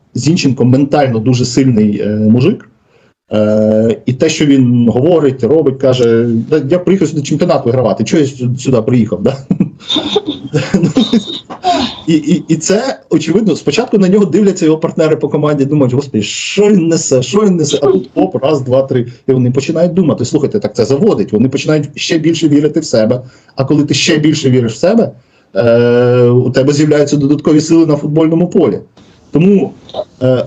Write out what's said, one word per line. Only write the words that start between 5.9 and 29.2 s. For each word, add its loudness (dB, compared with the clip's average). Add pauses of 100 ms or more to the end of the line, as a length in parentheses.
"Да 0
я 2
приїхав 0
сюди -4
чемпіонат -2
вигравати, 0
чого 0
я 0
сю-, -6
сюди 0
приїхав?" 0
Да? -4 (120)
<laughs> - (2500)
І, 0
і, 0
і 0
це, -2 (100)
очевидно, 0
спочатку -2
на 2
нього 4
дивляться 0
його 2
партнери 0
по -4
команді, 0
думають: 0
"Господи, -2
що -2
він 2
несе, 0
що -2
він 2
несе?" -2
А 0
тут 0
оп, -2
раз, 0
два, 0
три. -2 (220)
І 4
вони 2
починають -2
думати: 0
"Слухайте, -2
так -6
це 0
заводить". 0
Вони 2
починають -2
ще -4
більше 0
вірити 2
в -8
себе. 0 (340)
А -2
коли 0
ти -2
ще 0
більше 0
віриш 0
в -12
себе, 0 (420)
е, 2
у 2
тебе 0
з'являються 2
додаткові 2
сили 2
на 0
футбольному 0
полі. 0 (520)